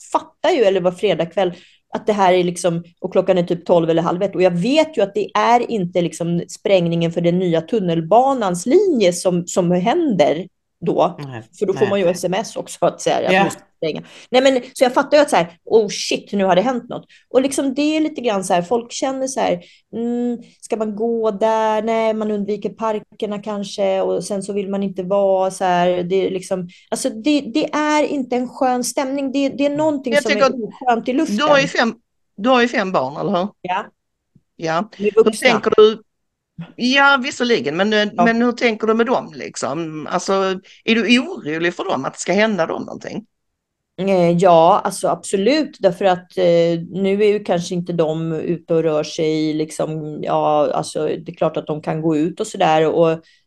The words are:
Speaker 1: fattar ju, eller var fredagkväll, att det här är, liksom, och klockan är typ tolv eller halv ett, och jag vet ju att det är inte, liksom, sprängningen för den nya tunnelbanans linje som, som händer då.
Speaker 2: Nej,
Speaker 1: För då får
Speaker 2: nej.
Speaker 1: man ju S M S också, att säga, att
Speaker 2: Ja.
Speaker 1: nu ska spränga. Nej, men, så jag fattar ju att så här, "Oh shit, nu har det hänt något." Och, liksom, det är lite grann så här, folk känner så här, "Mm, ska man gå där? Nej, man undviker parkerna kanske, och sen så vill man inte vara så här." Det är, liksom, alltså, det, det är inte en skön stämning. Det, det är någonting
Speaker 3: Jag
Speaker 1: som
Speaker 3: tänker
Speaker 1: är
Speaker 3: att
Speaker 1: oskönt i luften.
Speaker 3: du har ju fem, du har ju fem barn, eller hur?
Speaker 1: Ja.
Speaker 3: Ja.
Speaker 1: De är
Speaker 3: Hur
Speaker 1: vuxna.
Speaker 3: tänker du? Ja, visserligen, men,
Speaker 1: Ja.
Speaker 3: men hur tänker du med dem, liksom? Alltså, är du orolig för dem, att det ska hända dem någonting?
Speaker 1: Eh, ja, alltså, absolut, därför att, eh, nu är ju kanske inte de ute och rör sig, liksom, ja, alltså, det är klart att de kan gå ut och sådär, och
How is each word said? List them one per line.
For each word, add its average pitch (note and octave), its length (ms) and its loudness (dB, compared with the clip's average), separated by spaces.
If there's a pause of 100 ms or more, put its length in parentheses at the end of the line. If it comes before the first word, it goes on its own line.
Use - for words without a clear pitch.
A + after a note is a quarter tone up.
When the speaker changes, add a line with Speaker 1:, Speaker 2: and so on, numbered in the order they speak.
(120)
Speaker 1:
fattar - 380 -4
ju, C#4 140 2
eller F#3+ 160 4
var F3+ 120 2
fredagkväll, F3+ 600 -2 (400)
att - 120 -10
det A3 60 2
här G3 200 4
är, F3+ 120 4
liksom, F3 400 -2 (160)
och F#3+ 120 -6
klockan F#3+ 260 2
är F3 40 2
typ E3+ 240 -4
tolv E3 240 4
eller E3 120 2
halv E3+ 200 -2
ett, F#3+ 120 -2
och E3 80 0
jag F#3 80 6
vet C4 480 0
ju G3+ 40 2
att G3 120 -2
det G#3 200 -2
är A3+ 360 2
inte, F3+ 320 -2
liksom, E3+ 460 -2
sprängningen E3+ 640 0
för F3 80 -4
den E3+ 180 2
nya E3+ 220 0
tunnelbanans F#3 1080 0
linje C4+ 460 4
som, F3 340 -2
som F3 240 0
händer F#3 760 2 (340)
då. E3+ 380 0
Speaker 2:
Nej, C3 240 -12 (160)
Speaker 1:
För G#3 80 -4
då F#3+ 60 0
får - 80 -6
Speaker 2:
nej. G3+ 100 2
Speaker 1:
man G3+ 100 0
ju F3 80 0
S F3+ 160 -2
M F3 100 -4
S G#3+ 220 -6
också, - 300 -4
att - 140 -2
säga, C3+ 280 0
att F#3 40 2
Speaker 2:
Ja. F#3+ 120 4
Speaker 1:
nu F#3+ 60 0
ska - 100 -12 (160)
spränga. D#3+ 260 -6 (280)
Nej, B3+ 120 4
men, C4+ 200 4 (100)
så - 120 0
jag B3 100 2
fattar C#4+ 220 2
ju D4 60 6
att D4 80 0
så G#3+ 60 2
här, F3 280 0
"Oh G#3+ 240 2
shit, - 440 -6
nu G3+ 120 0
har F3+ 120 2
det F#3 60 4
hänt A#3+ 260 -4
något." D3 180 -12 (240)
Och, C4 120 4
liksom, C4+ 320 -2
det C#4+ 80 -2 (140)
är D#4 40 0
lite D4+ 200 -4
grann G3+ 240 -2
så F#3+ 100 0
här, F3 80 2
folk A#3 300 -4
känner C4 340 -4
så B3+ 140 -6
här, F3+ 200 0 (360)
"Mm, A#3+ 420 -4 (220)
ska - 160 -8
man G#3+ 200 -4
gå A3+ 340 -2
där? A3 520 0
Nej, A3 320 0
man G#3+ 160 -4
undviker G#3 400 -4
parkerna G#3+ 680 -6
kanske, G3+ 640 -4
och F#3 240 -2
sen G3 180 -6
så G3+ 100 -8
vill G3 160 -4
man G3 140 -4
inte F#3+ 200 -4
vara F#3+ 480 2
så F#3+ 140 -4
här." F3+ 380 2
Det F#3 240 0
är, F#3 40 -4
liksom, F#3 380 -6 (220)
alltså, A#3 200 -4
det, B3 300 0 (140)
det D4+ 200 -2
är D4+ 300 2
inte C4 320 -4
en B3 120 -2
skön B3 360 -2
stämning. C#4 480 -4
Det, C#4 160 0
det C4 180 -2
är C#4+ 100 -2
någonting D4 360 -2
Speaker 3:
Jag C#4+ 100 4
Speaker 1:
som D#4 100 -4
Speaker 3:
tänker C4+ 140 4
Speaker 1:
är C4 40 2
Speaker 3:
att C4 40 -4 (200)
Speaker 1:
oskönt A#3+ 340 0
i B3 40 2
luften. C4 240 0
Speaker 3:
du C#4+ 80 0
har D4 140 6
ju C#4 80 2
fem, A#3 280 0 (420)
du G3+ 120 -2
har B3+ 140 6
ju A#3+ 60 4
fem G3+ 240 -4
barn, C#3+ 240 -2
eller E3+ 220 -2
hur? G3 100 -2 (120)
Speaker 1:
Ja. F#3 240 -6 (720)
Speaker 3:
Ja. E3 420 -4
Speaker 1:
De G3+ 80 -2
är G#3 80 0
Speaker 3:
Hur A3 100 8
Speaker 1:
vuxna. A3 240 4
Speaker 3:
tänker A3 280 2
du? G#3+ 260 6 (760)
Ja, C#4 460 4
visserligen, A3 540 -2
men, G3+ 160 0
Speaker 1:
Ja. G#3+ 320 0
Speaker 3:
men A#3 180 2
hur A#3+ 100 2
tänker A#3 340 -2
du A3 80 2
med A3+ 120 0
dem, G#3 280 -2
liksom? D3 760 -8
Alltså, F#3 220 -4 (520)
är A3 100 2
du A#3+ 240 2
orolig F3 560 -4
för E4+ 100 -8
dem, C#3+ 200 -4
att D#3 80 -8
det - 80 -14
ska F3 120 -2
hända G3+ 340 0
dem - 160 -6
någonting? - 420 -12 (800)
Speaker 1:
Eh, F3+ 280 2
ja, F3 540 6
alltså, F#3+ 240 -4
absolut, G#3 720 -2
därför F#3+ 240 2
att, F3+ 340 -2
eh, E3+ 420 2 (100)
nu G3 340 -2
är G#3 40 4
ju G#3 160 0
kanske F3+ 300 -2
inte F3 180 -4
de E3 400 -2
ute E3 420 -4
och D#3+ 80 2
rör D#3 200 0
sig, D#3 520 -2
liksom, D#3 680 -6
ja, D3+ 520 2
alltså, D#3+ 320 -4
det C#3+ 220 -6
är F3 80 -14
klart D#3+ 200 -2
att D3 100 -6
de D#3 160 -6
kan D#3+ 200 -4
gå D#3+ 140 0
ut E3+ 240 -2
och G#3+ 60 -6
sådär, D#3+ 400 2
och D#3+ 340 2 (260)